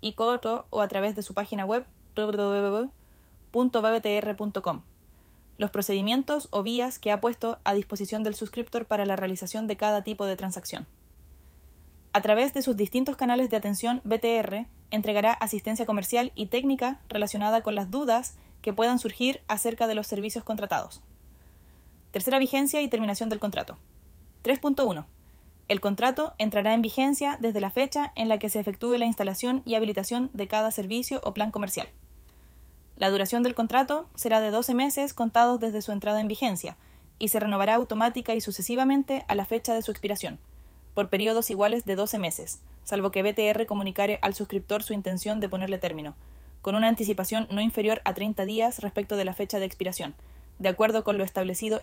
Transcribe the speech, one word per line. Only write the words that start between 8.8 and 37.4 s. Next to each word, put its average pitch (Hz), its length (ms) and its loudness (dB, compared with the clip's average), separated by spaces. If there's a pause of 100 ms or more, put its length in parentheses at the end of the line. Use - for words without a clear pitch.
para 208 180 0
la 196 120 0
realización 190 500 -4
de 208 100 -4
cada 208 260 0
tipo 208 220 -6
de 190 120 -2
transacción. 185 500 -8 (1300)
A 208 80 4
través 220 320 4
de 277 80 -2
sus 254 120 0
distintos 247 420 0
canales 247 340 2
de 226 80 2
atención, 208 460 -2
B 226 140 0
T 233 200 2
R 208 280 -4 (240)
entregará 214 440 2
asistencia 220 500 -2
comercial 220 500 0
y 214 120 -6
técnica 262 640 0
relacionada 208 500 0
con 214 140 -2
las 196 160 -4
dudas 247 480 0 (240)
que 208 100 -2
puedan 233 260 4
surgir 247 480 -2
acerca 226 400 0
de 220 80 0
los 214 120 -2
servicios 214 380 -4
contratados. 208 580 -4 (1080)
Tercera 254 280 0
vigencia 277 420 2
y 285 80 -2
terminación 220 400 -2
del 214 100 -2
contrato. - 380 -4 (640)
Tres 262 180 2
punto 277 280 2
uno. 156 200 -2 (640)
El 196 140 2
contrato 254 560 2
entrará 214 340 2
en 233 80 4
vigencia 277 580 2
desde 220 220 0
la 196 100 0
fecha 285 460 0
en 226 140 0
la 208 80 4
que 214 100 -4
se 214 120 0
efectúe 233 360 -2
la 240 80 0
instalación 226 640 0
y 233 80 0
habilitación 220 580 0
de 202 160 -4
cada 214 220 2
servicio 226 520 -4
o 202 120 -4
plan 208 160 0
comercial. 202 400 -4 (1080)
La 190 140 2
duración 196 320 2
del 247 120 2
contrato 262 600 2
será 220 260 2
de 214 100 2
doce 240 220 0
meses 277 400 0
contados 240 480 4
desde 214 220 -2
su 214 100 -6
entrada 208 300 0
en 214 60 0
vigencia 214 500 -2 (400)
y 220 100 0
se 214 120 2